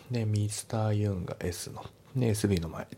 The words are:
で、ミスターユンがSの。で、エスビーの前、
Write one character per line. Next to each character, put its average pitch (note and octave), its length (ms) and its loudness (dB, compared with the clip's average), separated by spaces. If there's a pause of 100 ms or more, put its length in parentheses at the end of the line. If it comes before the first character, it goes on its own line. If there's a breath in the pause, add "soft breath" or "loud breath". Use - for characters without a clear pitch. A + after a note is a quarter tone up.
(120)
で、 A#2 140 0
ミ G#2+ 240 2
ス - 180 -8
タ A2 220 0
ー G#2 60 4
ユ G#2 160 2
ン F2+ 140 -2
が - 140 -8
S - 320 -6
の。 - 140 -12 (320)
で、 B2 100 4
エ G#2+ 80 4
ス G#2 140 4
ビ F#2+ 80 6
ー E2 40 0
の E2 60 -4
前、 - 180 -8 (120)